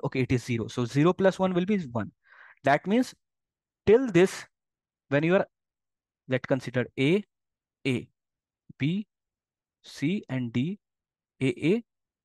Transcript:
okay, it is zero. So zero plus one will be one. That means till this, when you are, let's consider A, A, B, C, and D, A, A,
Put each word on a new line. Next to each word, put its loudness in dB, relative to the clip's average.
okay, -4
it 0
is 0
zero. -4
So -4
zero 2
plus 0
one 0
will 0
be 0
one. -8
That 2
means 0
till 6
this, 2
when 2
you 2
are, 2
let's -2
consider -2
A, 2
A, -2
B, -2
C, -4
and -6
D, -4
A, 0
A, -2